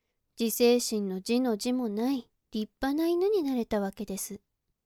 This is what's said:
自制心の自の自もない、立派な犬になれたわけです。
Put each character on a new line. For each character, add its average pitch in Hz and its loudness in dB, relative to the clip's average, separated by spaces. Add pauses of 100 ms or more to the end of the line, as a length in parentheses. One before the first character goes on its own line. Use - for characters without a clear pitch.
(380)
自 226 0
制 240 6
心 208 -2
の 185 -4
自 233 0
の 254 2
自 240 -2
も 254 -2
な 226 0
い、 254 -4 (220)
立 214 -6 (120)
派 277 0
な 320 0
犬 349 2
に 403 2
な 269 0
れ 233 0
た 214 -2
わ 196 -4
け 208 -10
で 196 -8
す。 - -10 (440)